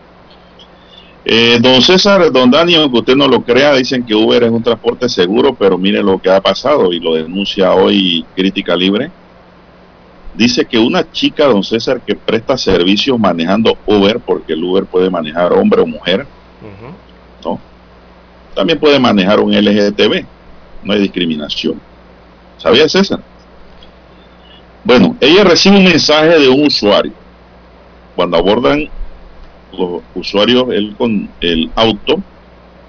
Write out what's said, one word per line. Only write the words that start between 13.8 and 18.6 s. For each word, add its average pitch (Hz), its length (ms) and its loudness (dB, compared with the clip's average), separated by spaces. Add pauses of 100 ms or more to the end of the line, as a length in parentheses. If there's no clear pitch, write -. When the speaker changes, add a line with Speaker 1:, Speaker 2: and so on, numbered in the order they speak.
Speaker 1:
Uber, 104 340 2
porque 82 340 -4
el 80 100 -6
Uber 92 220 -2
puede 92 260 0
manejar 85 420 -2
hombre 101 280 2
o - 40 2
mujer, 87 400 -4 (340)
Speaker 2:
Ujú. 110 880 -16
Speaker 1:
¿no? - 100 -6 (960)
También 165 240 0